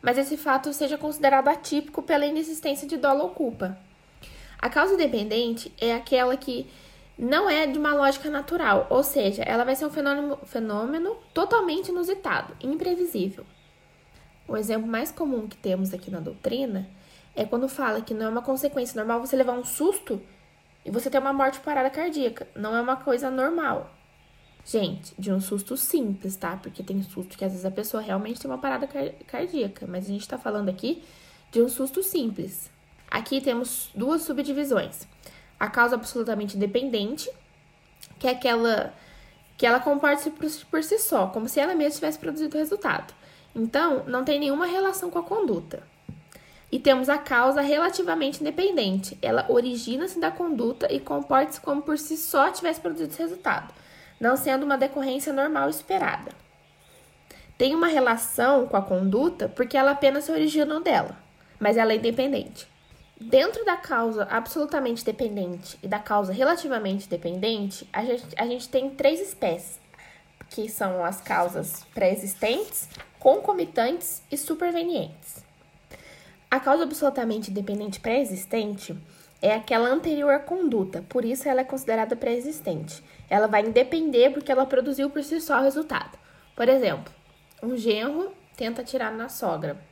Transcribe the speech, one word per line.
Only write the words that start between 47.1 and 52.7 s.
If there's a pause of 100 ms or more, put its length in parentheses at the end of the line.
causa
relativamente
independente.
Ela
origina-se
da
conduta
e
comporta-se
como
por
si
só
tivesse